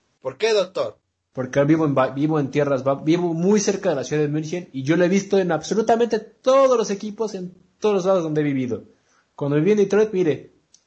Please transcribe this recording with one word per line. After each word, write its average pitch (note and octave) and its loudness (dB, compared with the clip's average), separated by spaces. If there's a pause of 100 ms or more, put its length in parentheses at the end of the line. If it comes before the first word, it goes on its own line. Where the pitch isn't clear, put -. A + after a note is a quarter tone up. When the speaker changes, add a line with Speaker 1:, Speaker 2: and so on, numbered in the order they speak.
(220)
Speaker 1:
¿Por B2+ -10
qué, A3 0
doctor? F3+ -2 (340)
Speaker 2:
Porque B2+ -2
vivo D#3+ 4
en C#3+ 0
Ba-, C3 2
vivo D3 -2
en C3 -4
tierras, C#3 0
Ba-, C#3 0
vivo E3+ 0
muy F#3 2
cerca G3 -2
de D#3 -2
la C3 -6
ciudad D3 -2
de D3 0
München D#3 -6
y C3+ -8
yo D#3 0
lo F3+ 4
he E3+ 0
visto G3 0
en F#3 0
absolutamente A3+ 0
todos C4 2
los A3 -2
equipos, G#3 -6
en F3+ -12 (260)
todos G#3+ 0
los F3+ -2
lados F#3+ 4
donde D3+ -2
he - 0
vivido. B2+ -2 (520)
Cuando C#3+ -2
viví D#3+ 2
en G#3+ 4
Detroit, G3+ 2
mire, E3 -2 (360)